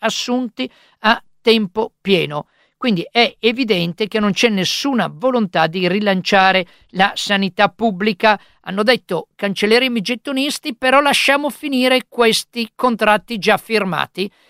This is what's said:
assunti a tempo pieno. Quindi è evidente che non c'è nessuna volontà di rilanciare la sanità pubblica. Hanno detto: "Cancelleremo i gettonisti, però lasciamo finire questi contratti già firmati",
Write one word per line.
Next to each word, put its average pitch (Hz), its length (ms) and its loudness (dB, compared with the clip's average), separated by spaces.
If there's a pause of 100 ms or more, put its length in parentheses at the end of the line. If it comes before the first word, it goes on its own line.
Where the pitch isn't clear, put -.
assunti 247 720 -4 (300)
a 220 220 0 (180)
tempo 220 600 0
pieno. 151 480 -2 (280)
Quindi 190 340 -2
è 233 280 0
evidente 214 680 -2
che 214 140 -4
non 208 120 0
c'è 233 160 2
nessuna 208 640 -2
volontà 190 540 0
di 175 220 -2
rilanciare 190 800 2 (240)
la 190 240 0
sanità 196 540 0
pubblica. 208 720 0 (220)
Hanno 196 200 -4
detto: 208 520 0
"Cancelleremo 220 640 0
i 202 40 -4
gettonisti, 262 720 -6
però 262 260 2
lasciamo 285 500 0
finire 254 580 0
questi 226 680 -2
contratti 220 640 0
già 190 200 2
firmati", 190 720 -4 (180)